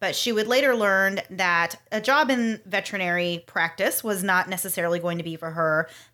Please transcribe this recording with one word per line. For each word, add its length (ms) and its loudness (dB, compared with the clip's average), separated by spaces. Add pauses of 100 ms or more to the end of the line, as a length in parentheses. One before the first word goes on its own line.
but 120 -2
she 200 -2
would 120 0
later 300 4
learn 540 2
that 480 0 (120)
a 120 -4
job 280 4
in 360 0
veterinary 840 -2
practice 560 -2
was 220 -2
not 240 2
necessarily 500 -2
going 180 -4
to 60 -4
be 140 -8
for 140 -8
her 360 2 (260)